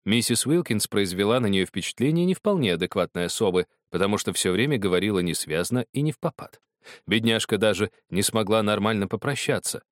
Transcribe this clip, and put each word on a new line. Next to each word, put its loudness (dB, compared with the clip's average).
миссис 2
Уилкинс 0
произвела 0
на 0
нее 2
впечатление -2
не 2
вполне 0
адекватной -2
особы, 0
потому 0
что -4
все 0
время 0
говорила 0
несвязно -2
и -4
невпопад. -6
Бедняжка 2
даже 2
не 0
смогла 2
нормально 0
попрощаться, -4